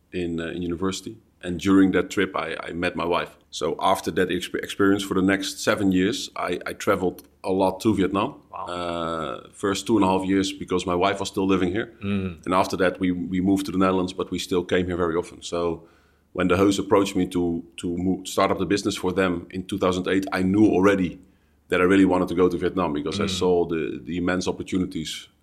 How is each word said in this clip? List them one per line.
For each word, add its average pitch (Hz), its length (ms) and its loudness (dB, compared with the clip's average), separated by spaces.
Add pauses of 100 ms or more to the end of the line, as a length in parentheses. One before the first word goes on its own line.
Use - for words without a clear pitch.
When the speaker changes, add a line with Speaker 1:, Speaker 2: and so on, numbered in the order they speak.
(140)
Speaker 1:
in, 85 260 -4
uh, 82 80 -4
in 78 140 -6
university. 90 560 -4 (260)
And 90 160 -6
during 95 320 6
that 90 180 2
trip, - 260 0
I, 78 260 -4
I - 100 -10
met 85 240 -4
my 82 100 -2
wife. 85 320 -2 (140)
So - 280 -4
after 95 320 2
that 90 180 0
exp-, 87 340 -4
experience, 101 400 2
for 98 100 -4
the 95 80 2
next 95 380 0
seven 101 320 0
years, 92 440 0
I, 90 300 -4
I 90 80 -6
traveled 90 540 -2 (160)
a 98 80 -2
lot 95 300 0
to 113 120 4
Vietnam. 98 480 -2 (100)
Speaker 2:
Wow. 92 140 -12
Speaker 1:
Uh, 82 840 -6
first - 340 -4
two 113 120 4
and 98 80 4
a - 20 4
half 95 180 2
years 95 280 2
because - 340 -4
my 90 80 0
wife 98 240 2
was 98 80 -6
still 95 180 -2
living 92 260 2
here. 107 300 -6
Speaker 2:
Mm. 95 440 -4
Speaker 1:
And 90 100 -2
after 98 220 0
that, 87 220 0
we, 92 120 2
we 87 300 -2
moved 98 240 2
to - 60 -6
the 92 60 -2
Netherlands, 95 360 2
but - 180 -6
we 87 80 -4
still 90 240 -2
came 90 240 0
here 90 100 -4
very 85 180 0
often. - 280 -6
So 85 400 -4 (500)
when 92 140 0
the 92 100 2
host 98 220 4
approached 101 360 0
me 90 120 2
to, 87 360 -2 (140)
to 87 200 -6
mo-, 90 260 -2
start 98 260 0
up 92 80 0
the 95 80 -2
business 101 300 0
for 92 160 -4
them 90 400 -2
in 95 140 -8
two 98 120 -6
thousand 92 300 0
eight, 95 240 0
I 92 100 0
knew 98 240 4
already 92 540 4 (500)
that 90 120 2
I - 20 4
really 98 220 6
wanted 90 240 2
to 85 60 -4
go 90 140 6
to 85 80 -2
Vietnam 87 360 0
because 76 260 -4
I - 60 0
Speaker 2:
Mm. 95 40 -2
Speaker 1:
saw 90 360 2
the, 78 380 -4
the 80 140 -6
immense 90 300 -2
opportunities, 87 800 -6 (160)